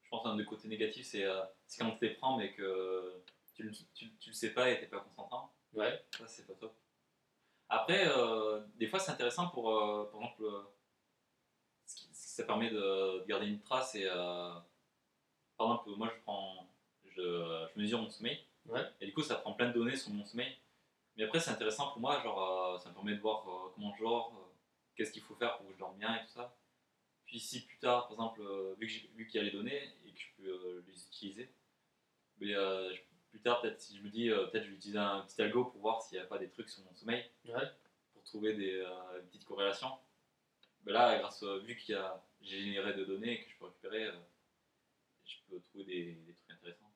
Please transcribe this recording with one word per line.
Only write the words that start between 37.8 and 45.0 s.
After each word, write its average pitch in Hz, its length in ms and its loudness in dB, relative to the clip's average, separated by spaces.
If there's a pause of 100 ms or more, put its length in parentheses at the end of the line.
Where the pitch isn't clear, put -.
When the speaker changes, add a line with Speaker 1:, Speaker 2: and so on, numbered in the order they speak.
Speaker 1:
pour 104 100 -20
trouver 107 320 0
des, 95 240 0
euh, 90 480 -6
petites - 180 -20
corrélations. 98 460 0 (920)
Mais 104 80 -2
là, 110 260 10
grâce, - 240 -4
euh, 98 180 -2
vu 113 160 -8
qu'il 107 200 -4
y - 20 0
a, 95 240 -4 (200)
j'ai 98 180 -8
généré 98 340 -2
de 95 100 -2
données 110 380 -2
que - 80 -18
je - 80 -20
peux - 60 -14
récupérer, 107 400 -4
euh, 107 80 -4 (1120)